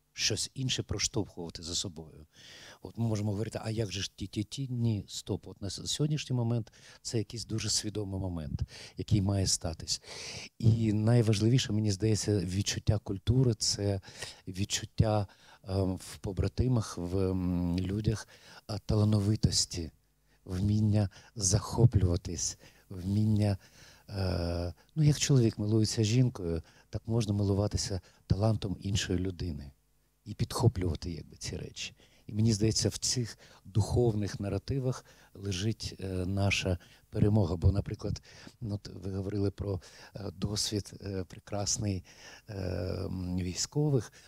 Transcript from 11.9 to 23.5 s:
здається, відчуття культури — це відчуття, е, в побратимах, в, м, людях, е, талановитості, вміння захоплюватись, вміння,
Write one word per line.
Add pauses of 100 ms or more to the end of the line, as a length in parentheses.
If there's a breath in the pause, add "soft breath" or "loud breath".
здається,
відчуття
культури —
це (460 loud breath)
відчуття, (420 loud breath)
е,
в
побратимах,
в,
м,
людях, (420 loud breath)
е,
талановитості, (540 soft breath)
вміння (260 loud breath)
захоплюватись, (320 loud breath)
вміння, (520 loud breath)